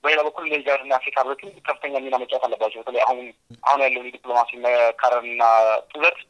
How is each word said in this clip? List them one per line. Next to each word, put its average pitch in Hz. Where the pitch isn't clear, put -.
በሌላ 151
በኩል 151
እነዚህ 151
ጋር 139
እና 135
አፍሪካ 127
ህብረትም 139
ከፍተኛ 143
ሚና 131
መጫወት 127
አለባቸው። 110
በተለይ 120
አሁን፣ 123
አሁን 139
ያለውን 123
የዲፕሎማሲ 120
መካረርና 120
ጥዘት 156